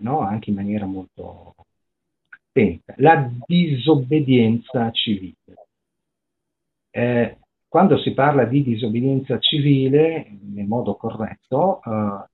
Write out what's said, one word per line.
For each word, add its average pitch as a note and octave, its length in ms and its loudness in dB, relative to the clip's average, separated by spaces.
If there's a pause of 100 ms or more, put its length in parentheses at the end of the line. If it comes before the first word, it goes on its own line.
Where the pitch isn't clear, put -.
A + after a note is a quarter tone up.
no? C3+ 180 -2
Anche G#2+ 300 -6
in G2+ 60 -2
maniera G2+ 280 -4
molto F2+ 720 -14 (1000)
attenta. F#2+ 400 0
La C#3 340 4 (160)
disobbedienza C3 1400 2
civile. F#2+ 440 -6 (1600)
Eh, A#2+ 480 0 (300)
quando D#3+ 300 4
si - 140 -4
parla C#3 320 2
di C3 180 0
disobbedienza B2 760 -2
civile, C#3+ 1000 2
nel G2+ 260 -10
modo G#2 300 -2
corretto, B2 880 -4
eh, G#2 480 -6